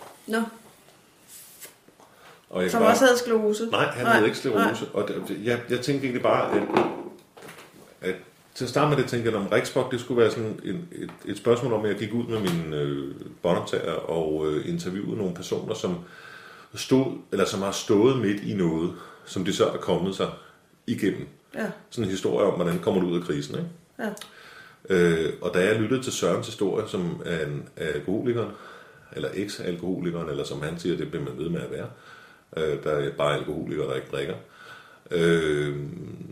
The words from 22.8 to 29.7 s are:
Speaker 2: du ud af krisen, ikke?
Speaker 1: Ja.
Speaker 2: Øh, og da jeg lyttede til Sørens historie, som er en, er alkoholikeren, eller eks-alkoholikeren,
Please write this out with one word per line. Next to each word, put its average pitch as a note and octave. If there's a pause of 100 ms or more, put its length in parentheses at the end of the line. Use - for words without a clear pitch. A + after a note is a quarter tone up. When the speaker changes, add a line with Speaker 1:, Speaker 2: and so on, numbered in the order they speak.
Speaker 2:
du F2
ud F2
af E2+
krisen, -
ikke? E3+ (300)
Speaker 1:
Ja. A3 (840)
Speaker 2:
Øh, E2
og F2
da F2+
jeg G#2+
lyttede B2
til G2+
Sørens G2+
historie, G#2+
som E2+
er D#2+
en, C#2+
er D#2+
alkoholikeren, G2+ (640)
eller -
eks-alkoholikeren, F2